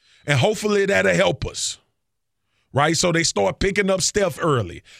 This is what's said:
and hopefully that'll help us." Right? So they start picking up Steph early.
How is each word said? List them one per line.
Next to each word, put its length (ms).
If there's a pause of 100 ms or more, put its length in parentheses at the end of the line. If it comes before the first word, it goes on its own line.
(260)
and 120
hopefully 480
that'll 280
help 300
us." 340 (960)
Right? 220
So 160
they 100
start 360
picking 320
up 100
Steph 420
early. 400 (180)